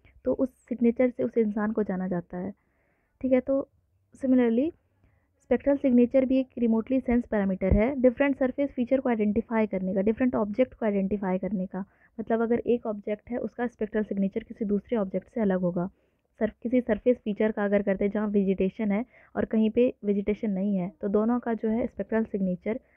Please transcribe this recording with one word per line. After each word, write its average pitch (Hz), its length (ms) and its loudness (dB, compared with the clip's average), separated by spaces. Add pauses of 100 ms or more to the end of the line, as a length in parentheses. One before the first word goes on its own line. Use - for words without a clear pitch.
(240)
तो 254 100 0
उस 269 200 -2
signature 240 560 0
से - 120 -6
उस 247 160 -2
इंसान 214 340 0
को 220 100 0
जाना 185 260 -4
जाता 175 300 -6
है। 196 160 -8 (680)
ठीक 262 120 -2
है, 254 80 4
तो 269 280 -2 (480)
similarly 254 560 2 (680)
spectral 269 340 2
signature 254 480 4
भी 262 160 2
एक 262 80 -4 (100)
remotely 233 420 0
sense 247 260 0
parameter 190 500 0
है, 254 240 0
Different 262 360 2
surface 277 340 -2
feature 262 300 0
को 262 80 -2
आइडेंटिफाई 220 580 0
करने 185 280 -4
का, 202 60 2
डिफरेंट 226 340 0
object 226 400 0
को - 120 -6
आइडेंटिफाई 196 520 -2
करने 185 280 -4
का। 185 180 -8 (360)
मतलब 226 200 -2
अगर 233 180 0
एक 240 280 -2
ऑब्जेक्ट 208 440 -8
है, 240 80 -4
उसका 240 280 -6
spectral 220 360 -4
signature 196 400 -4
किसी - 220 -10
दूसरे 202 340 -2
object 190 360 -6
से 240 60 -4
अलग 190 200 0
होगा। 175 300 -2 (480)
सर-, 226 240 -2
किसी 247 180 0
surface 240 360 0
feature 220 360 -2
का 208 120 -2
अगर 202 180 2
करते 202 220 -2
हैं 202 80 0
जहाँ 214 160 -2
vegetation 196 640 0
है 214 120 -2 (320)
और 208 80 0
कहीं 220 260 2
पे 247 240 2 (100)
vegetation 208 460 -2
नहीं 196 260 -2
है, 180 240 -4
तो 208 80 -4
दोनों 220 320 2
का 233 140 -4
जो 220 140 -4
है 233 180 0
spectral 220 380 -4
signature 190 560 -4 (160)